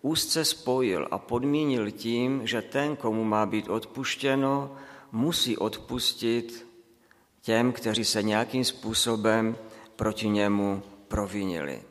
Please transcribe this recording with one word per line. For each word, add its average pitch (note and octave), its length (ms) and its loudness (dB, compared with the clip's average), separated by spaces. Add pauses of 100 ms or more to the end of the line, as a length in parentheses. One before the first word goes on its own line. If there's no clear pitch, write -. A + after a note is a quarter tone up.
úzce D#3+ 440 0
spojil B2+ 680 2
a F#2+ 60 -2
podmínil B2+ 720 0
tím, A#2+ 560 0
že A2+ 140 0
ten, C#3+ 340 -2
komu A2+ 280 0
má G#2+ 220 4
být G2+ 240 -2
odpuštěno, C3+ 1040 0 (360)
musí B2 460 0
odpustit A#2 1080 -2 (760)
těm, A#2+ 300 4
kteří A2+ 340 0
se G#2+ 180 2
nějakým A#2 420 2
způsobem A2 920 2 (380)
proti G#2+ 340 0
němu G2+ 540 2 (240)
provinili. F#2 840 -4